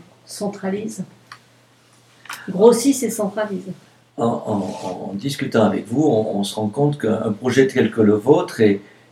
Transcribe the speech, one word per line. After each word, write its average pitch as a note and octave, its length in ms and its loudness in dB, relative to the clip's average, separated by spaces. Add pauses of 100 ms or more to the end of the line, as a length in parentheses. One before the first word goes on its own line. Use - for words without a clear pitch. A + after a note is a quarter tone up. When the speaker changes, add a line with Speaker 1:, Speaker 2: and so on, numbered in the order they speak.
(260)
Speaker 1:
centralisent, G3+ 760 -6 (1500)
grossissent A#3 540 4
et G#3+ 60 -2
centralisent. G3+ 640 -6 (420)
Speaker 2:
En, A#2 100 -2
en, G2 840 -6
en G2 40 -10
discutant B2 500 -2
avec F#2+ 240 0
vous, C#3 160 0
on, G#2+ 340 0
on G2+ 80 -2
se - 100 -8
rend A2 120 -2
compte C#3+ 300 0
qu'un G#2+ 360 0
projet B2+ 340 2
tel A#2+ 240 0
que A#2 80 -6
le G#2 140 6
vôtre C#3+ 480 2
est, G2+ 180 4 (320)